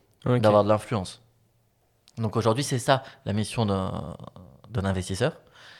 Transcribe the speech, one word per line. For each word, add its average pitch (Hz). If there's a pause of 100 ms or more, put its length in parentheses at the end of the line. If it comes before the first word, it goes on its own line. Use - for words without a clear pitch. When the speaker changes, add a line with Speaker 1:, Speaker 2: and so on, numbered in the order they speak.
(260)
Speaker 1:
Ok. 123
Speaker 2:
d'avoir 104
de 101
l'influence. 107 (960)
Donc 110
aujourd'hui, 113
c'est 131
ça 131 (220)
la -
mission 107
d'un, 87 (540)
d'un 104
investisseur. 95 (380)